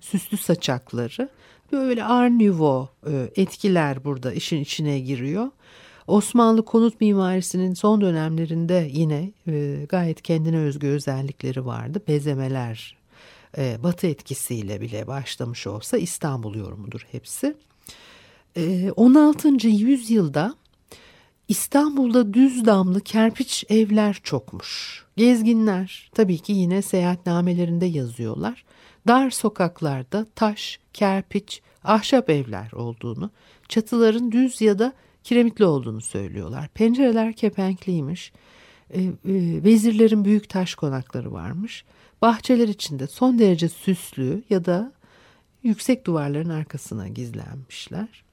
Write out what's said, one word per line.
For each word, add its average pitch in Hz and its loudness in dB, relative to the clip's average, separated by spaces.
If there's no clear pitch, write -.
süslü - -6
saçakları. 127 -4
Böyle 262 -2
Art 247 2
Nouveau, 160 2
e, 135 -4
etkiler 170 0
burada 135 -6
işin 160 -4
içine 147 -4
giriyor. 139 -6
Osmanlı 220 4
konut 226 2
mimarisinin 185 0
son 208 2
dönemlerinde 165 0
yine, 156 -2
e, 147 -4
gayet 170 -2
kendine 165 0
özgü 147 -2
özellikleri 135 -4
vardı. 120 -8
Bezemeler, 135 -4
e, 127 -4
Batı 175 -2
etkisiyle 110 -6
bile 113 -8
başlamış 123 -10
olsa 104 -6
İstanbul 135 -6
yorumudur 104 -12
hepsi. 269 -8
E, 180 -2
on 247 8
altıncı 294 6
yüzyılda 220 2
İstanbul'da 247 2
düz 247 4
damlı 190 4
kerpiç 226 -2
evler 214 2
çokmuş. - -10
Gezginler 220 2
tabii 185 2
ki 208 -6
yine 185 2
seyahatnamelerinde 175 0
yazıyorlar. 139 -6
Dar 262 4
sokaklarda 175 -4
taş, - -4
kerpiç, 196 -2
ahşap 226 2
evler 110 -2
olduğunu, 120 -8
çatıların 226 0
düz 247 0
ya 208 4
da 247 0
kiremitli 233 4
olduğunu 120 0
söylüyorlar. 101 -8
Pencereler 226 2
kepenkliymiş. 185 -4
E, 185 -2
e, 185 -2
vezirlerin 214 6
büyük 208 2
taş 185 -4
konakları 127 -6
varmış. 123 -10
Bahçeler 233 2
içinde 147 -6
son 254 2
derece 175 4
süslü 170 -4
ya 185 0
da 202 -2
yüksek 233 0
duvarların 156 -4
arkasına 151 -8
gizlenmişler. 123 -14